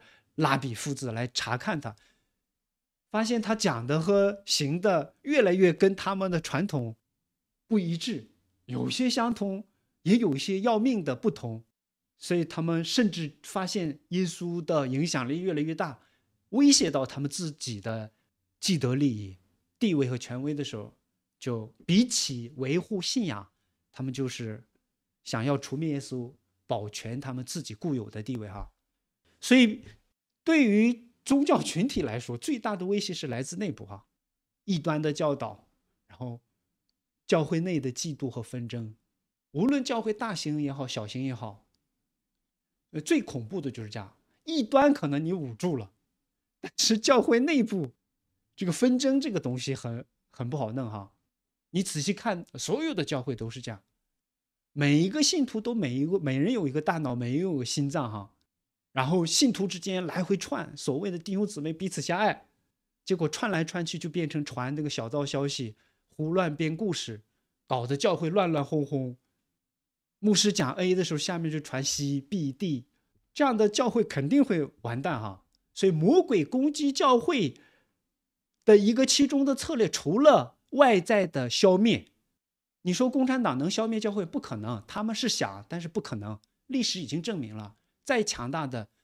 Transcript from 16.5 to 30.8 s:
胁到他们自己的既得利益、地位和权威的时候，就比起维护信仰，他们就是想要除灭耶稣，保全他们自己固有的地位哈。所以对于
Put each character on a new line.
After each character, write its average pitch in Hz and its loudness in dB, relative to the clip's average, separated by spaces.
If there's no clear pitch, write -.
胁 196 4
到 135 0
他 131 -6
们 143 -2
自 160 -8
己 113 -8
的 110 -8
既 185 2
得 123 0
利 139 2
益、 101 -8
地 202 2
位 139 4
和 127 -4
权 127 -8
威 147 -4
的 147 -4
时 - -10
候， 107 -12
就 117 -6
比 208 6
起 123 -4
维 135 -2
护 185 -4
信 220 -2
仰， 104 -6
他 - -10
们 131 -4
就 131 -4
是 113 -10
想 113 -4
要 143 2
除 139 -8
灭 160 -2
耶 139 -2
稣， 127 -8
保 104 -4
全 117 -10
他 131 -10
们 127 -8
自 156 -10
己 - -12
固 156 -6
有 107 -4
的 107 -10
地 127 -6
位 107 -10
哈。 98 -12
所 - 4
以 233 6
对 311 6
于 226 4